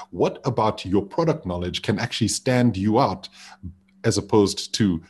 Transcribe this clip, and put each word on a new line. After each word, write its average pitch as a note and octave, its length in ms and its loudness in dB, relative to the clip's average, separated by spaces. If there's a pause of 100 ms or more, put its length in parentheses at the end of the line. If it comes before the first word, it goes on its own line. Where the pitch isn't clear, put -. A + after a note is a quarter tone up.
(100)
What - 340 -2
about G#2+ 400 0
your F#2+ 220 2
product - 400 -2
knowledge F2+ 360 -6
can G#2+ 180 0
actually - 280 -2
stand B2 480 2
you G#2 220 2
out G2+ 300 0 (720)
as A2 140 2
opposed G2+ 560 0
to F#2 260 2 (120)